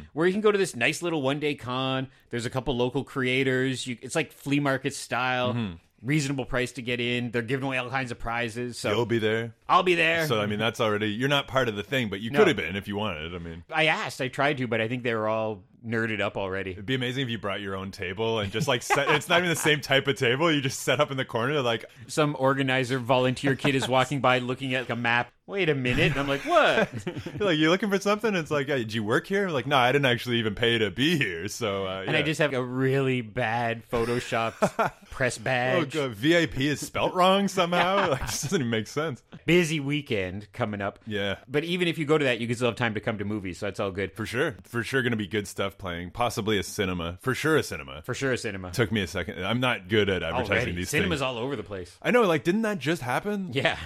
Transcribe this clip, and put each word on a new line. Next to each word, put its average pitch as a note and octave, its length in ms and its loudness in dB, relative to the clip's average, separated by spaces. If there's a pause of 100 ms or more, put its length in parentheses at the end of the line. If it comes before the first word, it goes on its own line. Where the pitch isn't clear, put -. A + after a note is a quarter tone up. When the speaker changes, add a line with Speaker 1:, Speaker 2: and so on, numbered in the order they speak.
(120)
Speaker 1:
where D#3+ 160 2
you F#3 60 2
can G#3+ 80 -2
go G#3 100 6
to G#3 60 2
this F#3+ 180 0
nice B2+ 260 0
little E3 200 0
one-day C#3+ 340 0
con. C3 520 -4 (240)
There's A#2+ 140 -4
a - 40 -2
couple B2+ 260 -2
local B2 300 0
creators. C3 840 0
You, A#2+ 140 -6
it's B2 140 -8
like D#3 180 -2
flea C#3+ 260 0
market C3+ 340 0
style. B2+ 600 0
Speaker 2:
Mm-hmm. A2 220 -4 (280)
Speaker 1:
Reasonable C3+ 420 0
price B2 280 -2
to B2+ 100 -10
get A#2+ 160 -2
in. A#2+ 320 -2
They're A#2 100 0
giving B2+ 240 -2
away C3 120 -2
all B2 120 -4
kinds C3 220 -2
of - 80 -8
prizes. A#2+ 580 -4
So A2+ 140 -2
Speaker 2:
You'll A2 160 2
be A#2 100 2
there. A2+ 380 0 (120)
Speaker 1:
I'll E3+ 140 6
be F3+ 140 4
there. E3 320 2
Speaker 2:
So, A#2 120 2
I G#2 60 2
mean, G#2 140 -2
that's A2 200 0
already, G#2+ 280 2
you're A2+ 220 -2
not C#3+ 180 2
part B2+ 200 2
of G#2+ 80 -4
the G2+ 60 -4
thing, B2 280 -2
but G2 100 -4
you A2+ 100 -6
Speaker 1:
No. C#3+ 100 0
Speaker 2:
could G3+ 100 8
have A#2 80 2
been E2+ 180 -4
if G2+ 120 -6
you G2+ 80 -4
wanted. F2 380 -4
I F2+ 60 -8
mean, E2+ 240 -12 (100)
Speaker 1:
I D#3 140 4
asked, D#3+ 340 -2
I C3 60 -2
tried C#3 320 0
to, B2+ 80 -2
but A2 140 0
I A2 60 0
think B2 140 -4
they A#2 140 0
were G#2+ 120 0
all A2 360 -2 (200)
nerded A2+ 380 -2
up G2+ 160 -2
already. F#2+ 340 -4
Speaker 2:
It'd F#2+ 140 -10
be C3 80 0
amazing B2+ 300 -2
if B2 60 -4
you A2+ 100 -4
brought G2+ 220 -4
your G2 140 -6
own F#2+ 140 -6
table G2 480 -2
and G2+ 140 -2
just, B2 160 0
like, C3 160 0
set, - 280 0
it's D3+ 180 0
not F3 100 6
even F3+ 100 0
the D#3+ 60 2
same D3+ 260 2
type C3+ 260 2
of C#3 80 2
table. C3+ 360 2
You D3 100 2
just B2+ 200 -4
set C3+ 180 0
up D3 100 2
in C3+ 80 -6
the C3 80 -2
corner, C3 360 0
like A#2 240 0 (200)
Speaker 1:
Some D3+ 320 0
organizer C3 600 2
volunteer B2+ 560 2
kid C#3+ 180 0
is B2+ 140 2
walking C3 320 2
by B2+ 200 6
looking B2+ 360 -4
at B2 160 -2
a A#2 40 -2
map. A#2+ 360 0 (160)
"Wait F#3 220 0
a D3 60 4
minute." C3 360 2
And C3 80 -2
I'm C#3+ 80 0
like, C#3 140 0
"What?" C4 480 4 (260)
Speaker 2:
<laughs> D#3+ 240 -10
You're G#3 100 2
like, D#3+ 100 4
"You D#3 100 6
looking G3 220 2
for G3 80 2
something?" G#3 340 0
It's E3 160 -2
like, C#3+ 160 0
"Hey, C#3 140 0
did A2 160 -4
you A2+ 80 0
work A#2+ 240 0
here?" G3 220 0
Like, C3+ 180 -2
"No, C#3+ 100 4
I B2 140 6
didn't C#3 160 4
actually A#2+ 320 2
even A2 160 0
pay A#2 240 2
to G#2 100 4
be C#3 300 2
here." F#2 300 -2
So, G2 360 -2
uh, F#2+ 220 -6
Speaker 1:
And D3 80 -2
I D#3 60 2
Speaker 2:
yeah. D3 40 0
Speaker 1:
just D3 160 -2
have C#3+ 140 2
a B2+ 80 0
really C3 580 2
bad A#2 720 -2
Photoshopped A#2+ 1000 0 (140)
Speaker 2:
<laughs> - 60 -20
Speaker 1:
press B2+ 260 0
badge. C3 580 0
Speaker 2:
Oh, D3 120 0
God. A#2 100 -6
V D3+ 200 4
I E3 100 4
P C3 200 -2
is C#3+ 120 0
spelt C#3+ 340 -2
wrong F#3+ 340 4
somehow? F3+ 480 2 (140)
Speaker 1:
<laughs> C#3 60 2
Speaker 2:
Like, B2+ 120 -4
this - 160 -4
doesn't E3 180 0
even A#2+ 100 0
make A2 160 0
sense. D3 340 -4 (240)
Speaker 1:
Busy D#3+ 340 4
weekend A2 720 -4
coming G#2 280 -2
up. G2+ 240 -4
Speaker 2:
Yeah. G2+ 300 -2 (120)
Speaker 1:
But D3 160 -2
even F3 240 0
if E3 100 -2
you D#3+ 80 -2
go D3+ 120 4
to C#3+ 80 2
that, A#2+ 140 2
you A#2 80 -2
can A#2+ 80 0
still A#2+ 140 2
have A2+ 60 -4
time A#2 200 0
to G#2+ 40 -2
come A2 200 -4
to G2+ 60 -4
movies, G2 340 -6
so G#2+ 80 -6
that's G2 120 -8
all G2+ 120 -2
good. F#2+ 220 -4
Speaker 2:
For A2 120 -6
sure. A#2 380 -2
For A#2 200 -4
sure C3+ 200 -2
gonna A#2+ 120 2
be G#2 120 -2
good G#2 200 -2
stuff G2 300 -6
playing. F2+ 340 -8
Possibly A2 460 0
a F2+ 60 0
cinema. F2+ 580 -2
For C3 140 0
sure D#3 220 2
a A#2 60 2
cinema. D2 400 -10
Speaker 1:
For B2 100 -6
sure C3+ 180 -2
a A#2+ 60 2
cinema. G2 340 -6
Speaker 2:
Took A2+ 200 2
me A2 100 2
a F2+ 60 -2
second. F2+ 380 -4
I'm A2+ 140 0
not A2+ 300 -2
good G#2 200 4
at F2+ 140 0
advertising G#2 300 -2
Speaker 1:
Already. A2+ 200 0
Speaker 2:
these F2+ 160 -4
Speaker 1:
Cinema's D#3+ 300 0
Speaker 2:
things. - 20 -2
Speaker 1:
all C3 160 -2
over C3 180 -4
the G#2+ 80 -8
place. F#2 380 -10
Speaker 2:
I D#3+ 100 0
know, A#3+ 120 6
like, E3 200 4
didn't F#3+ 200 2
that G#3 160 -2
just B2+ 220 -2
happen? E3+ 520 -2
Speaker 1:
Yeah. C3+ 320 0